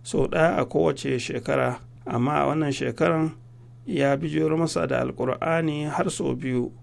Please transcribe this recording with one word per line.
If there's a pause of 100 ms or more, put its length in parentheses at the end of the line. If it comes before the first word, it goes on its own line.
sau
ɗaya
a
kowace
shekara, (260)
amma
a
wannan
shekaran (540)
ya
bijiro
masa
da
Alƙur'ani
har
sau
biyu, (100)